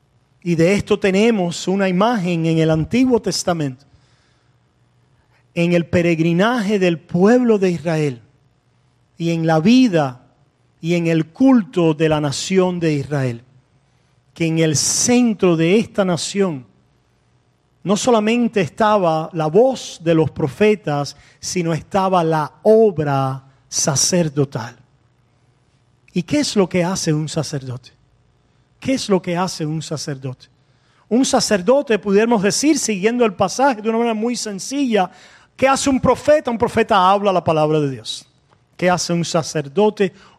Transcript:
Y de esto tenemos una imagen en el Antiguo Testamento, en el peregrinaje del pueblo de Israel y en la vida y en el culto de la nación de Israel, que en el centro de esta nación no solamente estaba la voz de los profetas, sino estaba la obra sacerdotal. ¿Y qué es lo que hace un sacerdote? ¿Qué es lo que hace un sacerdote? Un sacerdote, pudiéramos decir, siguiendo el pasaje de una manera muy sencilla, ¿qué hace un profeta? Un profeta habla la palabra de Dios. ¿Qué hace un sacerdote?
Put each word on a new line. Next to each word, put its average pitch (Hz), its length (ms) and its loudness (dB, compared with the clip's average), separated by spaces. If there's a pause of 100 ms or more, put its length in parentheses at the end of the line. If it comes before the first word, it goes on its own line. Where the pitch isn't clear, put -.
(440)
Y 175 120 -2
de 165 180 4
esto 202 260 0
tenemos 196 680 0
una 190 200 0
imagen 180 580 0
en 160 140 0
el 160 100 2
Antiguo 226 500 0
Testamento, 160 680 -6 (1700)
en 170 180 0
el 170 140 2
peregrinaje 180 920 0
del 180 220 0
pueblo 220 580 2
de 185 140 0
Israel 151 500 -4 (960)
y 165 140 -2
en 165 160 -2
la 160 120 2
vida 170 680 2 (520)
y 165 140 -4
en 170 140 0
el 160 200 0
culto 180 680 2
de 160 140 0
la 151 120 0
nación 180 580 -2
de 160 140 0
Israel, 131 500 -6 (920)
que 165 100 -4
en 160 140 0
el 156 180 0
centro 226 800 0
de 170 200 2
esta 202 280 -2
nación 175 640 -4 (1160)
no 190 140 0
solamente 226 640 0
estaba 170 720 0
la 156 140 -2
voz 226 560 0
de 165 100 2
los 160 160 2
profetas, 156 880 -2 (220)
sino 165 340 -4
estaba 185 500 0
la 156 380 -2
obra 151 840 2 (240)
sacerdotal. 139 1120 -2 (1400)
¿Y 175 100 -2
qué 294 180 -2
es - 140 -4
lo 190 140 2
que 180 140 0
hace 175 280 -4
un 151 160 -2
sacerdote? 131 640 -8 (880)
¿Qué 262 140 -2
es - 160 -4
lo 185 120 2
que 175 140 -6
hace 170 300 -4
un 156 160 -6
sacerdote? 135 640 -10 (640)
Un 240 160 2
sacerdote, 226 760 0
pudiéramos 208 420 2
decir, 262 380 0
siguiendo 226 460 0
el 202 80 0
pasaje 214 480 0
de 214 80 -4
una 226 80 0
manera 233 160 0
muy 226 220 -4
sencilla, 214 760 -2 (460)
¿qué 262 120 2
hace 269 220 0
un 262 100 2
profeta? 294 520 2
Un 226 80 -4
profeta 220 500 2
habla 202 240 2
la 170 100 0
palabra 156 360 2
de 143 100 0
Dios. - 380 -12 (500)
¿Qué 180 140 0
hace 175 200 -2
un 170 140 -2
sacerdote? 175 880 -2 (260)